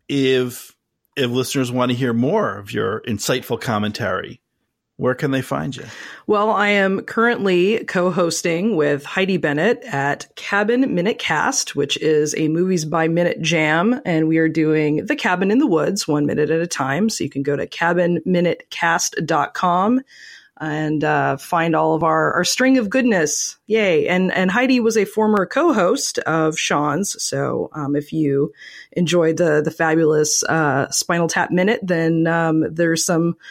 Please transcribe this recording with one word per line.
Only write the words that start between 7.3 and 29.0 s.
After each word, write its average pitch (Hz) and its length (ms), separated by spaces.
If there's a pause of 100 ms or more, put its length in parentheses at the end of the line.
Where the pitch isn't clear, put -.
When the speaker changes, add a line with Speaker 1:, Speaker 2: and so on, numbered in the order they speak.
Speaker 2:
co-hosting 175 880
with 147 300
Heidi 190 320
Bennett 156 480
at 143 500
Cabin 233 580
Minute 226 260
Cast, - 560
which 143 220
is 151 400
a 156 120
Movies 170 360
by 160 220
Minute 170 340
jam, 165 640
and 160 240
we 160 120
are 160 100
doing 156 560
The 294 100
Cabin 196 360
in 240 80
the 302 80
Woods, 175 400
one 147 180
minute 147 240
at 160 100
a 170 80
time. 147 420
So - 140
you 139 60
can 139 140
go 143 120
to 135 100
cabin 175 600
minute 175 460
cast 170 440 (100)
dot 147 280
com 190 480 (600)
and, 151 440
uh, 139 320
find 165 360
all 160 220
of 156 80
our, 160 300
our 180 100
string 262 340
of 214 120
goodness. 208 680 (100)
Yay. 202 420
And, 185 240
and 185 180
Heidi 247 300
was 220 160
a 196 80
former 208 400
co-host 262 760
of 156 400
Sean's. 151 640
So, 139 480
um, 143 240
if 147 160
you 147 400 (400)
enjoyed 165 460